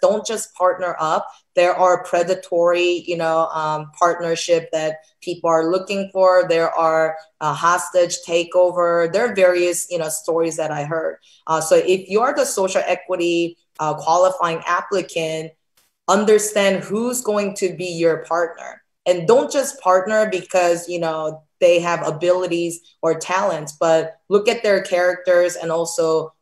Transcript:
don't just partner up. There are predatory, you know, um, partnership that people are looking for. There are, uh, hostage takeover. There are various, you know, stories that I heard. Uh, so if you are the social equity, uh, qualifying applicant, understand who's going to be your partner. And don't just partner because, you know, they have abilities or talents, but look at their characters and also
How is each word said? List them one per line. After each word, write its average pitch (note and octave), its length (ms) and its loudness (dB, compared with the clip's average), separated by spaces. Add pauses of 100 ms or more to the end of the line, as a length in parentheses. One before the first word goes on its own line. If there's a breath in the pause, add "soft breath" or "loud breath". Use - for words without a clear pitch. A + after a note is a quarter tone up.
don't G#3 240 2
just G#3+ 300 -8
partner F3+ 440 0
up. D#3+ 300 -2 (240 loud breath)
There F3 220 4
are F3+ 280 2
predatory, F3 1000 0
you E3+ 120 -4
know, D#3+ 360 0
um, D#3 460 -6
partnership E3 720 0
that D#3 300 -4 (200 soft breath)
people F3 300 -4
are D#3+ 180 2
looking F#3+ 420 -4
for. F#3 360 4
There E3 240 2
are, D#3+ 440 0 (260 loud breath)
uh, D3+ 120 0
hostage F3 720 0
takeover. E3+ 840 0
There A3 180 0
are G3+ 60 -8
various, F3+ 560 2
you F3 80 -4
know, D#3 100 -4
stories E3 460 -2
that D#3 160 -4
I D3 140 -4
heard. D#3+ 320 -6 (280 soft breath)
Uh, D#3+ 160 0
so D#3 140 2
if F#3 340 2
you G3+ 120 0
are C4+ 120 0
the C#4+ 120 0
social F#3+ 420 -2
equity, F3 680 -2 (220)
uh, D#3 140 -2
qualifying E3+ 720 0
applicant, E3 840 -4 (560)
understand G3+ 760 2
who's A3+ 380 -4
going G#3 340 -2
to F3+ 200 -4
be E3+ 100 -8
your E3 380 0
partner. - 580 -6 (240)
And F3 220 0
don't C#4+ 240 4
just C4+ 280 -4
partner G3 480 2
because, F3 640 0
you F3 100 -6
know, D#3+ 440 -4 (160)
they F3 200 6
have E3+ 260 -2
abilities E3+ 720 -2 (220 soft breath)
or E3 120 0
talents, E3 640 -4
but D#3+ 380 2 (100)
look G3+ 220 2
at A#3 140 -2
their G3 180 2
characters F3+ 760 0
and E3 160 -6
also D#3+ 720 -2